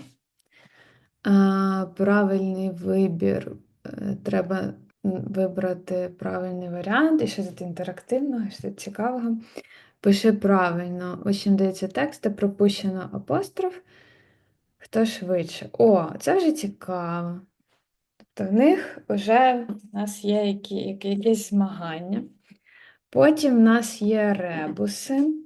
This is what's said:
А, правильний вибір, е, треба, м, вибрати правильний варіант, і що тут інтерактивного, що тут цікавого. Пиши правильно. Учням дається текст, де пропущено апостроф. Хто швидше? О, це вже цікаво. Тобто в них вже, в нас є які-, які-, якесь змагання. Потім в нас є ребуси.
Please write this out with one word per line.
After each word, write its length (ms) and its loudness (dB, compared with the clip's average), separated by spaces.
А, 640 2
правильний 760 2
вибір, 880 0
е, 400 -6
треба, 480 -2
м, 180 -4
вибрати 840 -4
правильний 500 -6
варіант, 520 2
і 60 0
що 160 -6
тут 180 -10
інтерактивного, 880 -4
що 120 -18
тут 180 -10
цікавого. 580 -4
Пиши 320 4
правильно. 920 0
Учням 300 2
дається 320 0
текст, 360 -4
де 60 2
пропущено 840 0
апостроф. 680 -4
Хто 280 0
швидше? 680 -4
О, 360 6
це 180 2
вже 140 4
цікаво. 880 -6
Тобто 340 -8
в 20 0
них 440 2
вже, 580 2
в 20 -8
нас 280 -8
є 220 0
які-, 300 -4
які-, 340 -6
якесь 400 0
змагання. 720 -2
Потім 480 4
в 20 6
нас 420 4
є 320 2
ребуси. 1000 -2